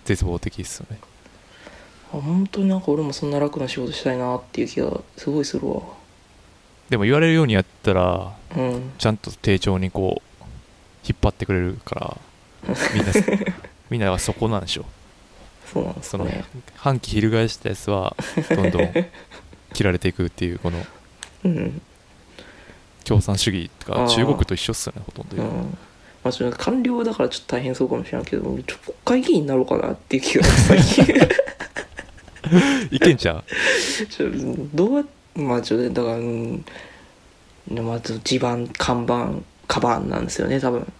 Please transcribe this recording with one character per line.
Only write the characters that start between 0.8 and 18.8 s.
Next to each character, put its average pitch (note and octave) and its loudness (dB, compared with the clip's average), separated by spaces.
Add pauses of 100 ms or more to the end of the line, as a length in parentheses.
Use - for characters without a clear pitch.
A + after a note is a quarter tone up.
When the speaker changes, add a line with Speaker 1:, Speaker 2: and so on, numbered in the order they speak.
Speaker 1:
ね。 A2 -14 (1160)
Speaker 2:
あ、 D#3+ -8
本 E3+ 0
当 G3+ -4
に G3 4
な F#3+ 4
ん F#3 -2
か D3+ 0
俺 D3+ 2
も C#3 -4
そ D3+ -6
ん D3 -2
な C#3+ 0
楽 D3 -2
な C3 -4
仕 C3 -6
事 B2 -4
し - -10
た C3 0
い B2+ -2
な B2 -2
っ - -6 (100)
て A#2+ -4
い - 2
う - -8
気 - -6
が - -2 (180)
す - -6
ご D3 0
い C#3 0
す - -4
る C3+ -4
わ。 - -4 (1080)
Speaker 1:
で C3 2
も G2+ 2
言 A2+ 6
わ D3 6
れ E3 6
る E3 6
よ D#3+ 6
う C#3+ 4
に A#2 4
や F#2+ 6
っ F#2 2 (180)
た G2+ 4
ら、 F#2 2 (220)
Speaker 2:
う C3 0
ん。 B2+ -4
Speaker 1:
ち - -2
ゃ A2 4
ん A2 0
と - -12
丁 - 2
重 F#2+ 0
に F#2 -2
こ - -2
う、 - -20 (640)
引 - -2
っ - -20
張 G#2+ 4
っ - -6
て - -6
く G2+ 0
れ F#2 2
る F2+ -2
か - -8
ら、 - -8 (760)
み G#2 2
ん - 2
な、 - 0
Speaker 2:
<laughs> G3+ 2 (380)
Speaker 1:
み B2 -2
ん - 0
な G2 2
は F#2 0
そ - -2
こ A2+ -2
な A2 0
ん F#2+ -2
で F#2 -10
し - -6
ょ。 - -12 (840)
Speaker 2:
そ - -2
う - -2
な - -6
ん - -8
で C#3 -12
す - -14
ね。 - -14
Speaker 1:
そ G2+ -8
の、 F#2 -4 (440)
反 C#3 0
旗 - -8
翻 A2+ 2
し - -6
た - -6
や G2+ -4
つ - -6
は、 F#2+ -2 (340)
ど E3+ 2
ん F3+ 2
ど F2 0
ん - 2 (840)